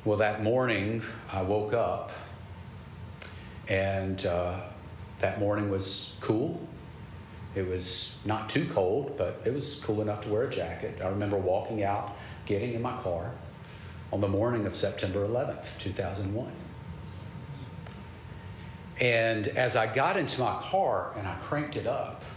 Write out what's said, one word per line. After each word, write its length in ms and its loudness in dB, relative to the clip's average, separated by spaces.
Well, 140 6
that 240 4
morning 580 4
I 120 0
woke 320 4
up 360 2
and, 580 2
uh, 340 2
that 180 2
morning 320 2
was 500 -2
cool. 400 2
It 140 0
was 560 -2
not 260 0
too 240 2
cold, 420 4
but 280 0
it 100 4
was 300 -4
cool 180 2
enough 200 0
to 60 -6
wear 160 4
a 60 0
jacket. 540 -4
I 20 2
remember 300 2
walking 480 2
out, 320 0
getting 260 2
in 100 0
my 200 -2
car 280 0
on 80 2
the 60 4
morning 400 4
of 80 -2
September 500 0
eleventh, 540 -2
two 140 -4
thousand 420 -2
one. 160 -2
And 480 4
as 280 4
I 100 6
got 300 4
into 240 0
my 220 2
car 540 2
and 120 -4
I 160 -4
cranked 320 0
it 100 -2
up 380 -2